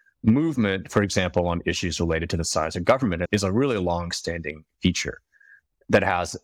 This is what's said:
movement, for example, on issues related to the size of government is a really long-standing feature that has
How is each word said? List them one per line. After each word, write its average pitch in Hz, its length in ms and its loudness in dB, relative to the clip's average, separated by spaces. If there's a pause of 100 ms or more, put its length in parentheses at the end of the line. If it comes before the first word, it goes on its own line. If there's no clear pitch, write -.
(240)
movement, 113 640 2
for 104 120 4
example, 90 440 0
on 87 200 0
issues 85 340 -2
related 82 300 0
to 82 80 -2
the 82 60 -2
size 80 300 -2
of 90 100 -4
government 104 460 2
is 101 140 0
a 95 80 0
really 123 240 0
long-standing 85 880 -4 (160)
feature - 400 -2 (720)
that 104 120 6
has 90 420 -2